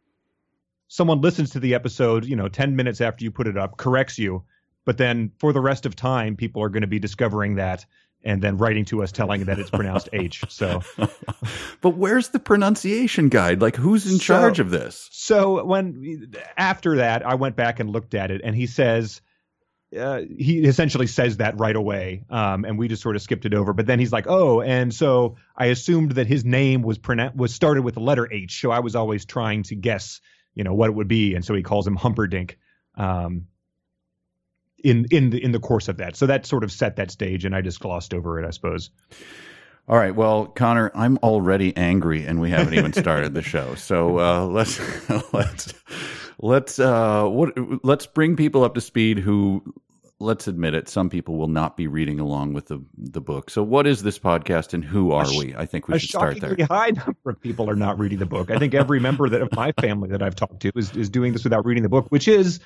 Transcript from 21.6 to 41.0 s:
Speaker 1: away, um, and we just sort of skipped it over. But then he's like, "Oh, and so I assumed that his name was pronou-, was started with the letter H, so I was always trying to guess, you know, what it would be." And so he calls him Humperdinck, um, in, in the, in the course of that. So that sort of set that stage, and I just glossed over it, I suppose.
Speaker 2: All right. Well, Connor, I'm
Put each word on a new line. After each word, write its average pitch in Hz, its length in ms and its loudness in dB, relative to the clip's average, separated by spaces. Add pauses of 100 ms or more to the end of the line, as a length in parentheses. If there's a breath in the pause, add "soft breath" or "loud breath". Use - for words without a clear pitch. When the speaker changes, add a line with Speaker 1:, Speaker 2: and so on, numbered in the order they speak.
Speaker 1:
away, 98 540 -4
um, 101 340 0
and 107 140 -4
we 117 100 -2
just 110 140 -6
sort 107 140 -2
of 101 80 -4
skipped - 220 -4
it 104 100 0
over. 101 180 2
But 107 140 0
then 123 100 4
he's 120 160 2
like, 107 140 0
"Oh, 127 340 4
and 123 320 0
so 123 440 2 (200 soft breath)
I 120 100 0
assumed 156 440 2
that 123 160 0
his 127 180 2
name 131 380 2
was 110 160 -2
pronou-, 123 360 -2
was 123 200 -2
started 151 280 2
with 120 120 -4
the 113 60 -8
letter 120 300 0
H, 95 300 -10
so 127 100 0
I 117 100 2
was 117 140 -4
always 110 300 -2
trying 107 380 -2
to 107 120 -8
guess, 104 460 -4 (320 soft breath)
you 110 100 -6
know, 95 120 -2
what 110 160 4
it - 20 -4
would 104 140 -4
be." 104 260 2
And 87 100 -4
so 104 120 -2
he 95 80 -2
calls 101 240 -2
him 101 80 0
Humperdinck, 95 640 -2 (360)
um, 90 520 -4 (1400)
in, 120 280 4
in 139 180 6
the, 120 140 -2
in 123 80 0
the 117 80 0
course 113 280 0
of 90 100 -4
that. 87 180 -8
So 139 120 2
that 135 180 2
sort 123 180 -2
of 101 80 -6
set - 240 -2
that 95 160 -4
stage, 92 340 -4
and 95 100 -2
I 95 60 0
just 90 180 -6
glossed 90 340 -8
over 85 280 -6
it, 82 60 -6
I 82 40 -8
suppose. 82 380 -8 (960 loud breath)
Speaker 2:
All 113 100 2
right. 98 180 -2
Well, 110 320 2
Connor, 117 480 0
I'm 123 220 2